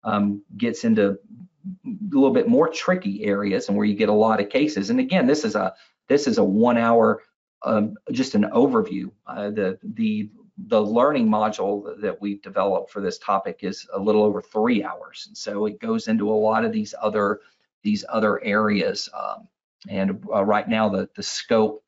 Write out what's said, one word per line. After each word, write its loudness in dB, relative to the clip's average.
um, -2
gets -4
into 4
a -10
little 6
bit 2
more 4
tricky -2
areas 0
and 0
where 2
you 0
get 2
a 2
lot 2
of -2
cases. 0
And 2
again, 2
this 2
is -2
a, -2
this 2
is 2
a 4
one 4
hour, 4
um, 0
just -2
an 4
overview. 2
Uh, -8
the, -2
the, -4
the 2
learning 2
module -2
that -6
we've -6
developed -2
for -10
this -4
topic -2
is -8
a -4
little 2
over 2
three 0
hours. -14
And -20
so -6
it -6
goes -4
into 0
a 2
lot 2
of -2
these -4
other, 0
these -2
other 0
areas. 0
Um, -10
and, -4
uh, 2
right 2
now 2
the, -2
the -12
scope 0